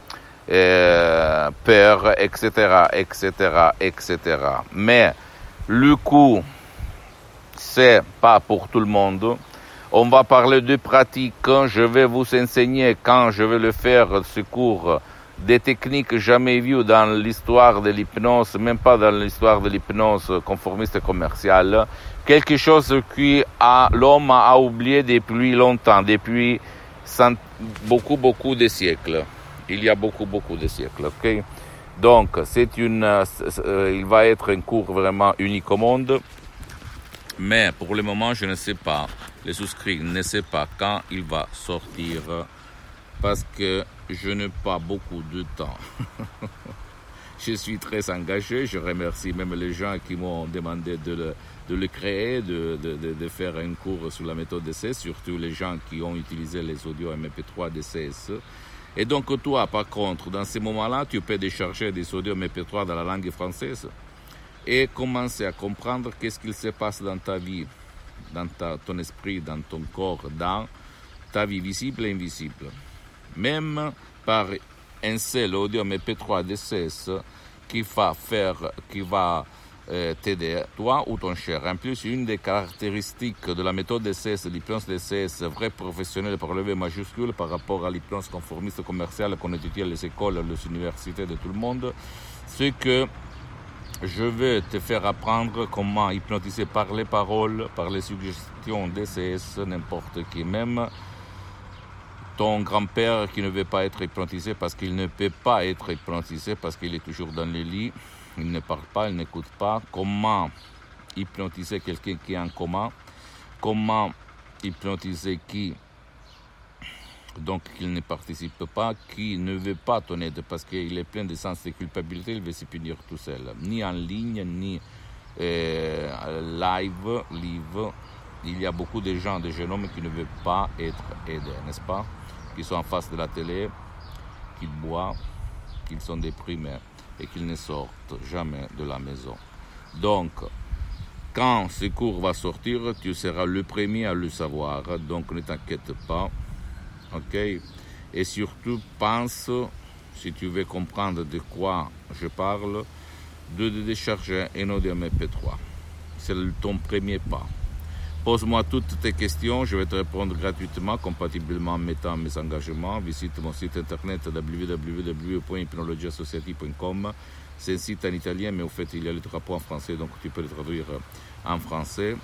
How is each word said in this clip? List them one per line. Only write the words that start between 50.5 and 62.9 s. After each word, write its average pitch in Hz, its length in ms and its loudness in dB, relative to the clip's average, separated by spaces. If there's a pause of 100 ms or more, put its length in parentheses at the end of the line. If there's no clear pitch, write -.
de 80 160 -8
le, 80 220 -6 (340)
de 90 60 -4
le 95 120 -2
créer, 107 540 -4
de, 82 400 -6
de, 78 140 -8
de, 80 180 -8
de 80 160 -8
faire 90 260 -8
un 85 180 -8
cours 82 380 -8
sur 82 140 -12
la 80 80 -6
méthode 82 300 -8
D 80 100 -8
C, 113 200 -8
surtout 87 440 -10
les 85 140 -6
gens 90 260 -8 (120)
qui 80 120 -8
ont 85 140 -6
utilisé 80 460 -10
les 78 240 -10
audios 80 280 -8
M 78 200 -10
P 80 100 -14
trois 87 260 -10
D 78 120 -10
C 76 280 -10
S. - 220 -14 (680)
Et 110 80 -2
donc 135 360 -2
toi, 135 260 0
par 107 200 -4
contre, 95 420 -4
dans 98 140 -6
ces 107 160 -8
moments-là, 110 460 -4
tu 110 160 -6
peux 104 160 -4
décharger 95 560 -4
des 90 200 -8
audios 95 200 -4
M 92 160 -4
P 87 160 -10
trois 101 180 -4
dans 87 120 -6